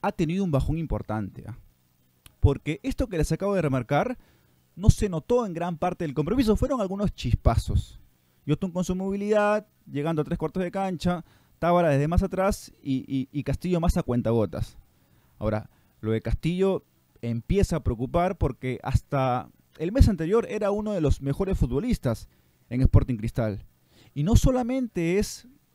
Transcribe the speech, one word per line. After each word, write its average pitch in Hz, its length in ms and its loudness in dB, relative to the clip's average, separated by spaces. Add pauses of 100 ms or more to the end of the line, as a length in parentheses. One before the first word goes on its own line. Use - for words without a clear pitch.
ha 202 120 -2
tenido 180 320 -2
un 170 60 -2
bajón 143 260 0
importante, 107 680 -6
¿ah? 123 100 -12 (800)
Porque 143 440 2
esto 262 240 -2
que 180 100 -4
les 151 140 2
acabo 196 240 0
de 185 60 2
remarcar 147 560 0 (580)
no 180 140 4
se - 180 2
notó 226 380 0
en 185 80 -8
gran 170 240 -4
parte 175 260 -2
del 147 120 -4
compromiso, 208 400 2
fueron 262 260 0
algunos 196 320 -2
chispazos. - 880 2 (480)
Yotun 160 240 0
con 180 120 -2
su 180 120 -2
movilidad, 208 720 0 (180)
llegando 151 380 -2
a - 20 -2
tres - 140 -4
cuartos 165 240 -4
de 175 80 -6
cancha, 180 520 -2 (360)
Tábara 175 300 4
desde 139 180 2
más 175 160 0
atrás 185 580 -2
y, 131 260 -4
y, 131 240 -4
y 143 120 -6
Castillo 175 360 -2
más 170 180 2
a 175 60 -2
cuentagotas. 113 760 -2 (580)
Ahora, 107 320 -4 (320)
lo 107 80 -4
de 110 120 0
Castillo 180 640 0 (380)
empieza 120 540 0
a - 80 -4
preocupar 165 560 0
porque 127 420 -2
hasta 127 680 -2 (300)
el 170 140 -4
mes 262 180 6
anterior 190 400 0
era 208 220 -2
uno 208 220 -4
de 180 80 -2
los 139 200 2
mejores 160 340 -2
futbolistas 139 720 -2 (440)
en 123 100 0
Sporting - 360 4
Cristal. 107 460 -4 (520)
Y 143 80 -2
no 214 120 4
solamente 240 840 0
es - 280 -6 (280)